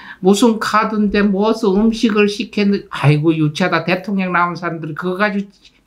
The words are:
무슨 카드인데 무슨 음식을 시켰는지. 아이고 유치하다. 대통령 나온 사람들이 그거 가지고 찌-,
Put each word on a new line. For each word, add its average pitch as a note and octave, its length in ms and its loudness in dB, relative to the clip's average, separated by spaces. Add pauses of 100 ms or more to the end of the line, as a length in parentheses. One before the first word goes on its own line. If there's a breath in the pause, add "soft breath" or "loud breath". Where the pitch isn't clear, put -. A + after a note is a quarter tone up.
(200 loud breath)
무슨 G#3+ 380 4
카드인데 G#3 640 0
무슨 G#3 540 0
음식을 G#3+ 520 2
시켰는지. G3+ 600 -2
아이고 D3+ 440 2
유치하다. D#3+ 500 0
대통령 F#3 480 -2
나온 F3 240 0
사람들이 D#3+ 380 -8
그거 F3+ 220 -6
가지고 G3+ 340 -4
찌-, - 220 -20 (140)